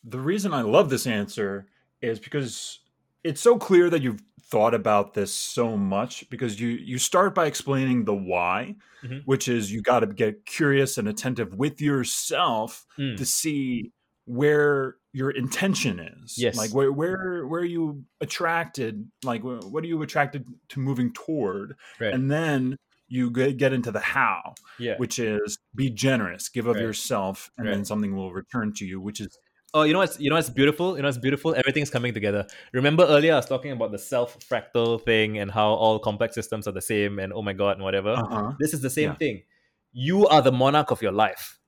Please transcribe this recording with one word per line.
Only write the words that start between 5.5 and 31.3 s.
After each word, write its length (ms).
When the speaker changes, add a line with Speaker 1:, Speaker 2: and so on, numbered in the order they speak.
Speaker 1:
much, 520
because 320
you, 100
you 280
start 340
by 140
explaining 580
the 100
why, 600
Speaker 2:
Mm-hmm. 200
Speaker 1:
which 220
is 260
you 100
gotta 260
get 360
curious 540
and 100
attentive 460
with 260
yourself 1040
Speaker 2:
Mm. 180
Speaker 1:
to 80
see 680
where 720
your 180
intention 720
is. 380
Speaker 2:
Yes. 180
Speaker 1:
Like, 140
where, 200
where, 560
where 140
are 40
you 400
attracted? 880
Like, 180
wh-, 300
what 120
are 40
you 140
attracted 440
to 100
moving 320
toward? 640
Speaker 2:
Right. 140
Speaker 1:
And 160
then 460
you 220
g-, 220
get 200
into 180
the 100
how, 540
Speaker 2:
Yeah. 180
Speaker 1:
which 220
is 400
be 160
generous, 580
give 180
of 100
Speaker 2:
Right. 60
Speaker 1:
yourself, 760
and 80
Speaker 2:
Right. 80
Speaker 1:
then 100
something 320
will 160
return 420
to 120
you, 140
which 200
is 160
Speaker 2:
Oh, 100
you 100
know 60
what's, 200
you 80
know 80
what's 140
beautiful? 460
You 60
know 60
what's 80
beautiful? 380